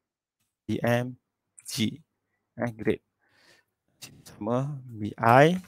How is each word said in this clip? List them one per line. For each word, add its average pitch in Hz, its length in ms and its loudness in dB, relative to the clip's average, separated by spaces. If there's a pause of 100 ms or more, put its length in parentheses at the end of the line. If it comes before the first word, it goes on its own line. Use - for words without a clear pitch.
(680)
B 107 160 -4
M 123 340 -2 (480)
G. - 320 -4 (640)
Eh, 120 160 -4
grade. 110 260 -4 (960)
Sini - 320 -20
sama, 131 560 -6
B 107 320 -10
I, 135 400 6 (120)